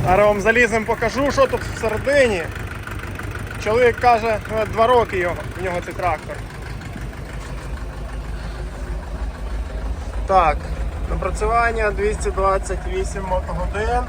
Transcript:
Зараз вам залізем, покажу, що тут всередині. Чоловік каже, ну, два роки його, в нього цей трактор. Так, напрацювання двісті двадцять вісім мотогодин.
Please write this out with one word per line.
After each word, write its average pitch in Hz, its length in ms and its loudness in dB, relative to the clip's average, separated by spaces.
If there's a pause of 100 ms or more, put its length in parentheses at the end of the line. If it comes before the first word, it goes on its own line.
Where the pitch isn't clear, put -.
Зараз 190 220 6
вам 208 140 4
залізем, 226 440 4
покажу, 233 480 0
що 262 140 4
тут 247 140 -2
всередині. 220 800 2 (1200)
Чоловік 233 360 6
каже, 226 380 6 (120)
ну, 220 220 2
два 226 140 6
роки 233 320 6
його, 175 160 0 (260)
в 185 40 -4
нього 175 200 -2
цей 175 100 -8
трактор. 156 420 -2 (4000)
Так, 175 300 4 (540)
напрацювання 220 800 0
двісті 202 400 0
двадцять 190 480 0 (140)
вісім 190 320 -4
мотогодин. 185 840 0